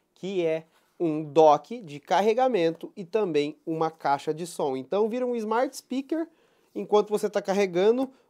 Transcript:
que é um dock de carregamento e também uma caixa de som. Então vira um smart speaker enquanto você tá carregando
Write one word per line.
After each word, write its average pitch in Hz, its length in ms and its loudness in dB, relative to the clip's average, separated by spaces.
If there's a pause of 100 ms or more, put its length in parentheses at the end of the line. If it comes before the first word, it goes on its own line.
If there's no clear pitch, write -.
(140)
que 180 320 -4
é 160 180 -2 (340)
um 156 240 -2
dock 151 600 4
de 147 180 -14
carregamento 208 960 0
e 202 80 -10
também 156 600 -2
uma 160 240 -2
caixa 147 420 -2
de 165 140 -8
som. 143 320 -4
Então 202 320 -2
vira 247 160 -4
um 247 100 -4
smart 226 400 -2
speaker 311 500 -6 (480)
enquanto 208 360 0
você 208 180 -2
tá 202 140 -4
carregando 202 680 0 (200)